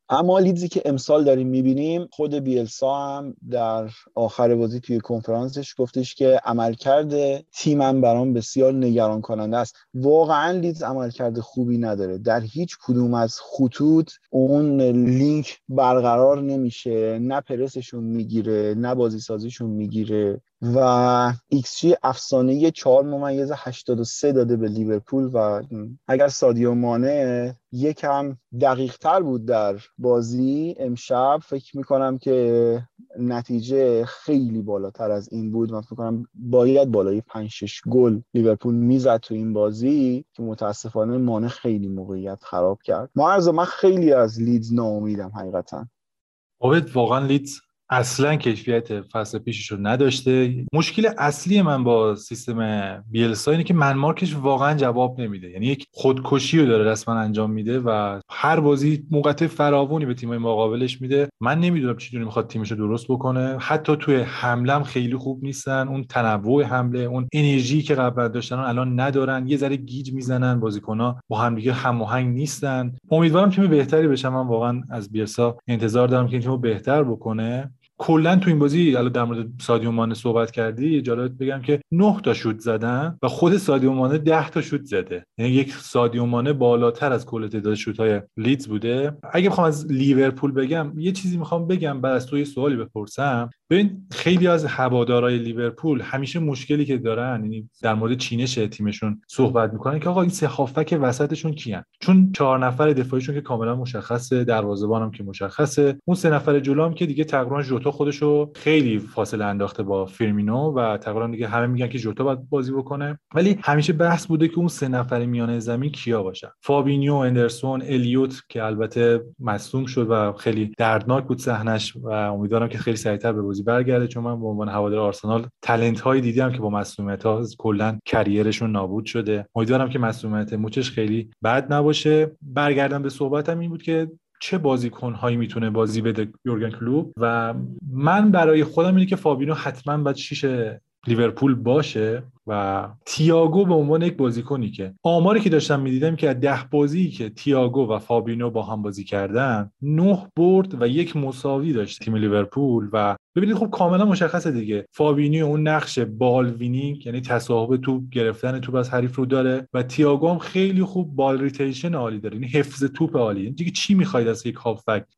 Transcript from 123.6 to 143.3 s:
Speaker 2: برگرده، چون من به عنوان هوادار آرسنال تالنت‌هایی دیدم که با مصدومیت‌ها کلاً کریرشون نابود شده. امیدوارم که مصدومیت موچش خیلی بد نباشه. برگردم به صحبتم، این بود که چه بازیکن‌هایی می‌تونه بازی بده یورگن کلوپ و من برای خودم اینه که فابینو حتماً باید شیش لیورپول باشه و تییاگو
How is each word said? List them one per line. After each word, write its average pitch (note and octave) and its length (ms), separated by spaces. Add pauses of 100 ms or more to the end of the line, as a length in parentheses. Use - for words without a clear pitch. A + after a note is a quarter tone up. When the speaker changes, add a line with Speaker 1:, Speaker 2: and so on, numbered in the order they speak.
Speaker 2:
برگرده، B2 440
چون A#2+ 160
من A#2+ 180
به A2 60
عنوان G#2 220
هوادار G#2 300
آرسنال G#2+ 480 (140)
تالنت‌هایی A#2 600
دیدم B2 300
که B2 80
با G#2+ 100
مصدومیت‌ها G#2 760 (140)
کلاً G#2+ 480
کریرشون G#2+ 680
نابود G2+ 340
شده. G#2+ 400 (100)
امیدوارم B2+ 340
که B2+ 100
مصدومیت G#2+ 540
موچش A2 380
خیلی A2 380 (140)
بد C3+ 300
نباشه. D3+ 580 (100)
برگردم C#3 640
به C#3 60
صحبتم، D3 500
این E3+ 100
بود D#3+ 140
که D#3+ 280 (300)
چه - 160
بازیکن‌هایی B2 800
می‌تونه A2+ 320
بازی A2 320
بده G#2+ 260 (180)
یورگن A2+ 240
کلوپ B2+ 480
و A#2 360 (380)
من F3+ 400
برای D#3+ 320
خودم E3+ 320
اینه F#3 100
که F#3 100
فابینو C#3+ 380
حتماً C#3+ 440
باید C#3 180
شیش - 300 (640)
لیورپول A#2 480
باشه A#2 680 (240)
و G2+ 420 (160)
تییاگو E3 600